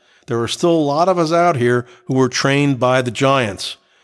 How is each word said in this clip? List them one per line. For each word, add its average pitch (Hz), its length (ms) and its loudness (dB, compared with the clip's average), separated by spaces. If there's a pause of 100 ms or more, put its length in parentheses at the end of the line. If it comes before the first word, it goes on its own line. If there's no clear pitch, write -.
(260)
There 117 160 -4
are 113 60 -2
still 170 240 0
a - 0 -
lot 156 360 2
of 180 120 0
us 160 120 0
out 170 260 2
here 120 280 0 (200)
who 131 100 -4
were 127 140 2
trained 139 500 0
by 127 240 2
the 123 80 -4
giants. 127 680 -2 (260)